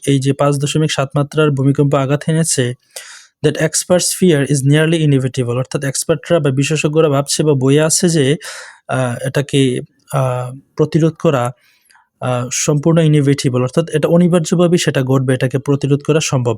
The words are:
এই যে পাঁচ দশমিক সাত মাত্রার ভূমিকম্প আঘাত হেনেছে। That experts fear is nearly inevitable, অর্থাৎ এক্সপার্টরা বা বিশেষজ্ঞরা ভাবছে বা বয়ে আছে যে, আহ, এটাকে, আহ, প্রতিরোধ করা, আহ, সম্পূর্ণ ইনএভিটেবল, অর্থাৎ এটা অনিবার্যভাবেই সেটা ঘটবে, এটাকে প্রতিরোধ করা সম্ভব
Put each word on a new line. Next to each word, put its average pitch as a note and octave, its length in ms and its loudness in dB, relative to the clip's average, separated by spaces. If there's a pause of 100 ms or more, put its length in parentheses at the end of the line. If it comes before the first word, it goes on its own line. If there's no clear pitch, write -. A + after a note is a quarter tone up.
এই C#3 140 2
যে C3+ 140 0
পাঁচ C#3+ 220 2
দশমিক D3 360 -2
সাত C3+ 240 -2
মাত্রার D3+ 360 0
ভূমিকম্প C#3 440 2
আঘাত C#3 320 0
হেনেছে। D#3 460 0 (720)
That D3 100 2
experts F3 540 0
fear D3+ 360 2
is C#3+ 220 0
nearly D#3 300 2
inevitable, C3 600 0
অর্থাৎ C#3+ 260 -6
এক্সপার্টরা D#3+ 560 -2
বা C#3+ 120 0
বিশেষজ্ঞরা D3+ 580 0
ভাবছে C#3+ 340 -2
বা D3+ 100 2
বয়ে C#3 280 2
আছে D#3+ 280 0
যে, D3+ 260 2 (520)
আহ, B2+ 400 -4
এটাকে, C3+ 520 0 (340)
আহ, B2+ 440 -4 (180)
প্রতিরোধ D#3 380 0
করা, C3 380 0 (680)
আহ, B2+ 320 -4
সম্পূর্ণ D#3+ 480 0
ইনএভিটেবল, C#3+ 600 2
অর্থাৎ D#3+ 280 -2
এটা D#3 180 0
অনিবার্যভাবেই F3 720 2
সেটা C#3+ 240 0
ঘটবে, C3 300 0
এটাকে B2+ 260 -2
প্রতিরোধ C#3 440 0
করা D3+ 160 2
সম্ভব B2 380 -2